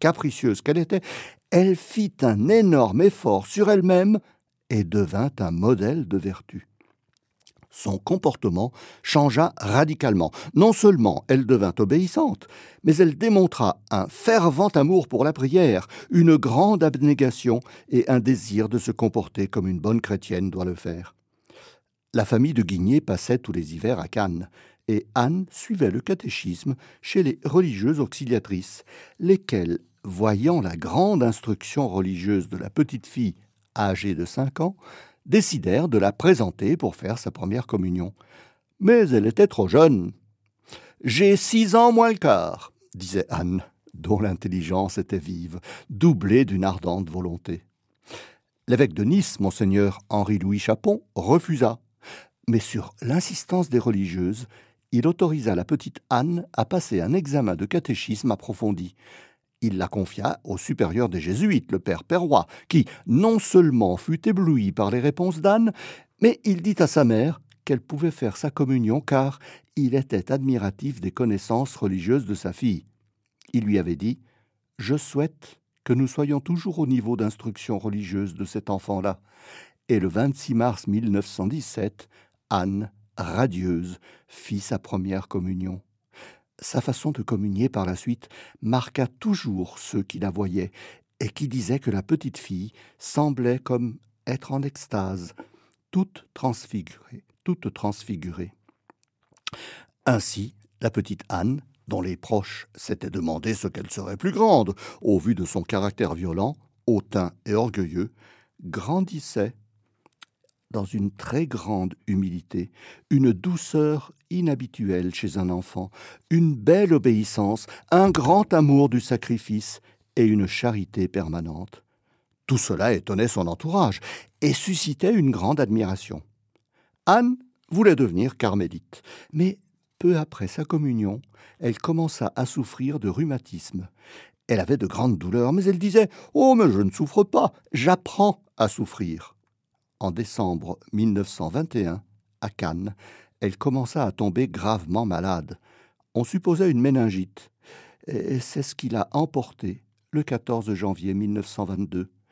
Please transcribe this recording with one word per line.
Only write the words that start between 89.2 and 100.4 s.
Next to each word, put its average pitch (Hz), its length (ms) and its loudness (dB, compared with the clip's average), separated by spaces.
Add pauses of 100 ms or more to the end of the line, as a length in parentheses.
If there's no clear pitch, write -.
ceux - 240 -6
qui - 180 -10
la 98 100 -4
voyaient 95 400 -4 (480)
et 113 100 -4
qui 147 200 -8
disaient 123 320 -4
que 131 100 -6
la 98 120 -2
petite - 360 -4
fille 95 320 -10 (280)
semblait 127 600 -2
comme 120 400 -4 (280)
être 131 260 -8
en 139 100 -4
extase, 95 720 -8 (580)
toute - 440 -6
transfigurée, - 880 -10 (180)
toute - 320 -6
transfigurée. 90 800 -8 (1500)
Ainsi, 110 480 -2 (260)